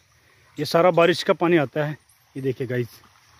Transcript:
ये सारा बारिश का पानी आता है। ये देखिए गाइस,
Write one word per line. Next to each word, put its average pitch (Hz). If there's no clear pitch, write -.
ये 147
सारा 170
बारिश 170
का 190
पानी 170
आता 147
है। 151
ये 139
देखिए 131
गाइस, 123